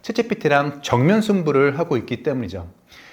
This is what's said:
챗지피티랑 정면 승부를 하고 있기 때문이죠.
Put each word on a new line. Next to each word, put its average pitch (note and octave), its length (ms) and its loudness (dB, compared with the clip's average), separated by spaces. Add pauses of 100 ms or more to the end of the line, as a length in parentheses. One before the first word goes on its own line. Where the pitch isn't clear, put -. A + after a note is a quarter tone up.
챗지피티랑 D3 840 -2
정면 E3 380 4
승부를 D3+ 580 2
하고 D#3+ 160 -2
있기 - 280 -6
때문이죠. G2 440 -6 (460)